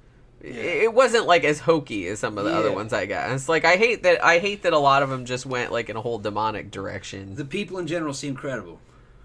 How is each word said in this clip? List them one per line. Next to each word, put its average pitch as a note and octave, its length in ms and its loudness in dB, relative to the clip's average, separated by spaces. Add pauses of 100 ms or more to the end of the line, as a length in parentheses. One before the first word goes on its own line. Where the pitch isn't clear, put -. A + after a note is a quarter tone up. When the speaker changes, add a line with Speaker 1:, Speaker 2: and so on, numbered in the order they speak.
(420)
Speaker 1:
Yeah. - 120 -14
Speaker 2:
it G#3+ 400 0
wasn't, A#3 320 4
like, E3+ 180 6
as D3+ 160 2
hokey C3+ 480 0
as G#2+ 120 -6
some A2 180 -4
of G2+ 80 -2
the G2+ 80 0
other G#2+ 160 2
Speaker 1:
Yeah. F#2+ 60 0
Speaker 2:
ones G#2+ 180 -6
I G2 120 0
got. F#2+ 200 -4
And A#2+ 80 -2
it's C3+ 160 -6
like, D#3+ 160 2
I F3 100 6
hate A3 280 0
that, E3+ 200 4
I E3+ 160 6
hate G3+ 240 -4
that F3 80 2
a D#3 80 4
lot C#3 240 6
of C3+ 80 -2
'em B2+ 140 -6
just B2 200 -4
went, B2 280 -4
like, A2+ 160 -2
in A2 80 -6
a G#2+ 40 -6
whole A#2 180 -4
demonic G#2 520 -2
direction. G2 640 -10
Speaker 1:
The D3 80 -8
people F3+ 340 -6
in F3 100 -6
general D#3 260 -4
seemed C3+ 240 -8
credible. G#2+ 420 -10 (460)